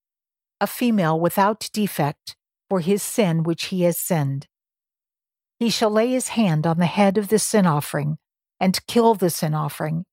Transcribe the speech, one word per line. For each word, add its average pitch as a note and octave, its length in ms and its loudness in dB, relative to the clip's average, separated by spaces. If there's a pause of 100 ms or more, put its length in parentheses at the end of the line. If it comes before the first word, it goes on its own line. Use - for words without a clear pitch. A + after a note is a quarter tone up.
(580)
a G3+ 80 -2
female F#3 540 0
without G3 540 0
defect, F3 600 -4 (340)
for F#3+ 120 0
his F#3+ 220 0
sin E3 400 0
which E3 240 -4
he F#3 160 -2
has E3+ 160 0
sinned. C#3 480 -2 (1120)
He A#3 120 0
shall G#3+ 200 0
lay A3 200 2
his B3+ 180 -2
hand E3+ 380 0
on E3 120 2
the F3 80 4
head G3 300 2
of G#3 120 0
the G#3+ 100 2
sin G3+ 280 2
offering D3 520 -2 (420)
and F#3 260 0
kill A3+ 280 4
the F3+ 160 0
sin D#3 240 -2
offering D#3 580 -6